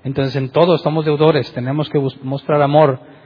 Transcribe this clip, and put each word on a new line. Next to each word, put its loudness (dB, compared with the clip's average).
Entonces, -4
en -4
todos 2
somos -2
deudores, 0
tenemos -6
que -2
bus-, -4
mostrar -2
amor 2